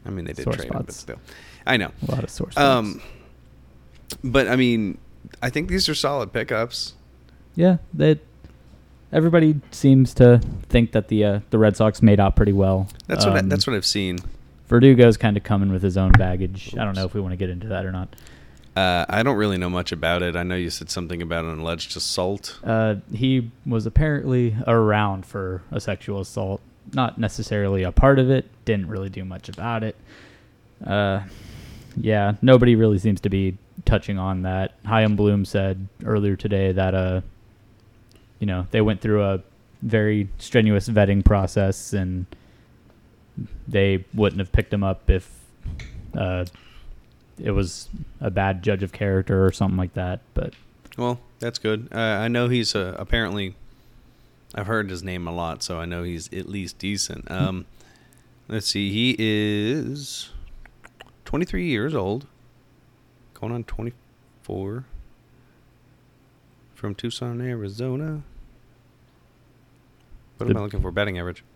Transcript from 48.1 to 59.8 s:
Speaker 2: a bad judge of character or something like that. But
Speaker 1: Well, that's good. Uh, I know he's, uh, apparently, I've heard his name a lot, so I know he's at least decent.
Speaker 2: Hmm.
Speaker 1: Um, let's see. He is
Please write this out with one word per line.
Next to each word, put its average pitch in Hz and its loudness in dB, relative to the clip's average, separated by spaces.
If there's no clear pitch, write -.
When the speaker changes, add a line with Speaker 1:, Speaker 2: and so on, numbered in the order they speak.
Speaker 2:
a 113 -4
bad 95 -2
judge 98 -2
of 95 -8
character 95 0
or 92 4
something 92 -2
like 92 -4
that. 90 -6
But - -6
Speaker 1:
Well, 120 -4
that's 117 -8
good. 110 -4
Uh, 110 -8
I 110 -2
know 120 0
he's, 120 0
uh, 95 -4
apparently, 101 -4
I've 101 -8
heard 107 -4
his 90 -10
name 90 -8
a 85 -8
lot, 85 -8
so 87 -8
I 82 -8
know 87 -8
he's 87 -10
at - -12
least 95 -12
decent. - -8
Speaker 2:
Hmm. - -10
Speaker 1:
Um, 92 -4
let's 107 -6
see. 101 -4
He 117 -2
is 110 -4